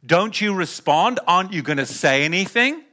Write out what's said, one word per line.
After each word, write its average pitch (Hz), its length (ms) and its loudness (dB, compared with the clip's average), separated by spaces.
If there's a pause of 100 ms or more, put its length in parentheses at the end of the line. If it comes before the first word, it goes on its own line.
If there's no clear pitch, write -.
Don't 185 360 0
you 208 120 0
respond? 180 720 0
Aren't 185 280 2
you 160 100 -4
gonna 139 240 -2
say 139 360 0
anything? 233 680 -2